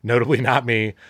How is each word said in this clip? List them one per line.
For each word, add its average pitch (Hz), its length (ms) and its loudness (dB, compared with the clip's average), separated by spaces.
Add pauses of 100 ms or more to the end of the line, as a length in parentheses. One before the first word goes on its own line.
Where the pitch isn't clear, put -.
notably 120 400 0
not 123 240 0
me. 107 260 0 (180)